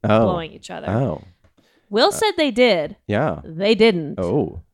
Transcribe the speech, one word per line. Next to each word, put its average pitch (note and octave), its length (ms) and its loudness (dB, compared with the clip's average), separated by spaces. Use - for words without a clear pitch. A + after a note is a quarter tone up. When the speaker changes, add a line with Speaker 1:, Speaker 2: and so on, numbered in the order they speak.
Speaker 1:
Oh. G#2+ 180 4
Speaker 2:
blowing A2 300 0
each - 180 -20
other. E2 180 -8
Speaker 1:
Oh. G#2 340 -2
Speaker 2:
Will A#3+ 200 2
Speaker 1:
Uh, - 20 -2
Speaker 2:
said G#4+ 260 -2
they D4 140 0
did. G3+ 440 2
Speaker 1:
yeah. G#2 360 -2
Speaker 2:
They F#3+ 320 0
didn't. F3+ 440 2
Speaker 1:
Oh. F#2+ 420 -2